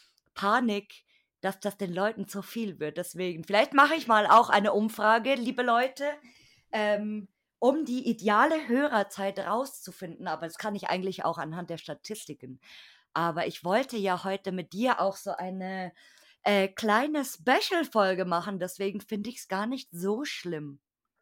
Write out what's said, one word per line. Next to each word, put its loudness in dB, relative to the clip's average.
Panik, 0
dass -4
das -6
den -6
Leuten -2
zu -10
viel -6
wird. -6
Deswegen, -6
vielleicht 4
mache 8
ich -4
mal 6
auch 10
eine 4
Umfrage, 2
liebe -4
Leute, 2
ähm, -2
um 2
die -4
ideale 2
Hörerzeit 0
rauszufinden. -8
Aber -6
das -14
kann -6
ich -8
eigentlich -4
auch -2
anhand -8
der -8
Statistiken -14
aber 0
ich -8
wollte 0
ja 0
heute -4
mit -8
dir 0
auch 0
so -8
eine, -8
äh, 4
kleine 0
Special-Folge 0
machen, -2
deswegen -6
finde -6
ich's -16
gar -4
nicht -8
so -4
schlimm. -8